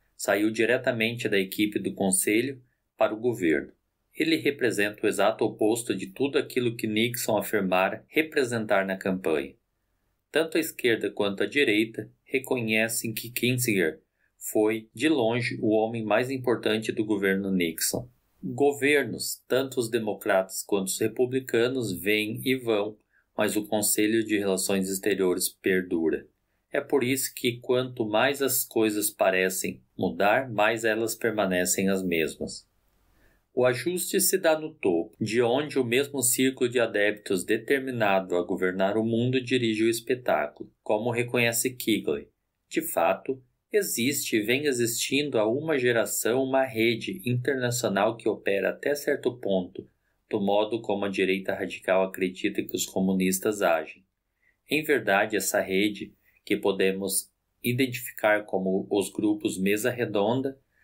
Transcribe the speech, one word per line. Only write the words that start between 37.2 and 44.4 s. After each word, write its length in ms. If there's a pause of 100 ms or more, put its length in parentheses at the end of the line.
determinado 920
a 60
governar 540
o 80
mundo 360
dirige 420
o 60
espetáculo, 800 (120)
como 280
reconhece 600
Kigley. 580 (400)
De 140
fato, 600 (300)
existe 640
e 40